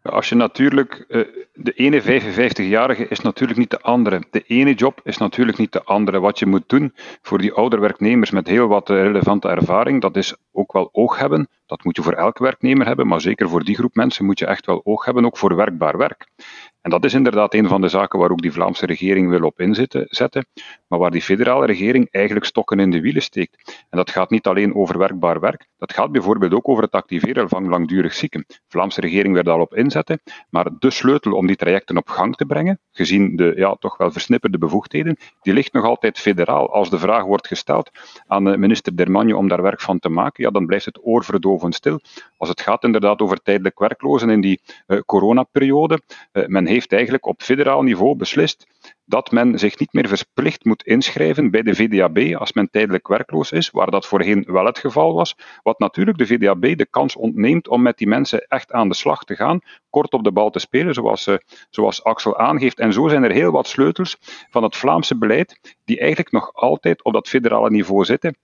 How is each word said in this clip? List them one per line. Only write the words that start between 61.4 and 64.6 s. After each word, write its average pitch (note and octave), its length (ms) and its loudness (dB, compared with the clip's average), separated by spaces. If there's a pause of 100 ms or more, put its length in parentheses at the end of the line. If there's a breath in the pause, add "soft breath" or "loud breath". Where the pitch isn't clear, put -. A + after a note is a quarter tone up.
zoals G#2 340 -2
Axel A2+ 340 -2
aangeeft. C3+ 420 0
En A2+ 140 2
zo C3+ 140 2
zijn D3 160 2
er A2 80 2
heel G2 200 2
wat C#2+ 160 0
sleutels - 500 -2 (320 loud breath)
van A#2 140 0